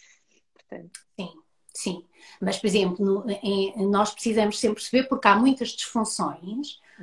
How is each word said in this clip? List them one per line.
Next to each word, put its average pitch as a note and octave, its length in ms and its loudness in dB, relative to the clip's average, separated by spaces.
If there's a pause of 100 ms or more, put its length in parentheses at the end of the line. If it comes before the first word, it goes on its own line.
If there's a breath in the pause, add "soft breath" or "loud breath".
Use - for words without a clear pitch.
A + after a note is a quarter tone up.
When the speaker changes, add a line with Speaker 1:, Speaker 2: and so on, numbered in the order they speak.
(540 soft breath)
Speaker 1:
Portanto. - 460 -18 (180)
Speaker 2:
Sim, F3+ 120 -10 (440)
sim. - 300 -6 (360 loud breath)
Mas, F#3+ 180 -2
por - 80 -2
exemplo, F#3+ 380 2
no, G3 260 0
em, G3 580 -2
nós G3+ 240 2
precisamos G#3+ 460 0
sempre G#3+ 240 0
perceber C4 260 2
porque - 200 2
há G3+ 80 8
muitas B3 340 4
disfunções G#3+ 1080 -6 (220 soft breath)